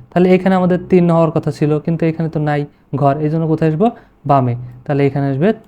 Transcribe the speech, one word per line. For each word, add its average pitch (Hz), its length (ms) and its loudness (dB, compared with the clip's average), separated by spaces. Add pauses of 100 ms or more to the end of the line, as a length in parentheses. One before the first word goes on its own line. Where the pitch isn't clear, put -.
(100)
তাহলে 185 240 4
এখানে 190 200 2
আমাদের 180 240 2 (100)
তিন 175 220 4
হওয়ার 165 200 2
কথা 156 200 -2
ছিল, 151 280 0
কিন্তু 165 280 -2
এখানে 160 220 -2
তো 160 120 -6
নাই 147 260 -2 (280)
ঘর, 139 260 2
এই 151 100 -2
জন্য 165 160 -2
কোথায় 156 240 0
আসবো? 156 160 0 (400)
বামে। 131 280 2 (300)
তাহলে 139 220 0
এখানে 139 240 -2
আসবে 147 220 0 (160)